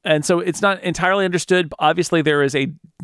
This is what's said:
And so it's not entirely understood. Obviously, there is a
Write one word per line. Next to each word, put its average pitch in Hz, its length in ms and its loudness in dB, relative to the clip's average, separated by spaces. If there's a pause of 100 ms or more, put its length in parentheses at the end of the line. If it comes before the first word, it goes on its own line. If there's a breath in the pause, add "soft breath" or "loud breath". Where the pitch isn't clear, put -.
And 151 200 2
so 175 160 2
it's 175 220 -4
not 196 220 0
entirely 185 420 0
understood. 180 540 0
Obviously, 165 420 2
there 143 220 2
is 139 120 0
a 135 160 -2 (320)